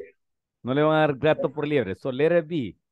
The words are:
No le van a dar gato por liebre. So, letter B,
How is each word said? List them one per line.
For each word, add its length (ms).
No 100
le 80
van 140
a 40
dar 160
gato 360
por 140
liebre. 280
So, 160
letter 320
B, 340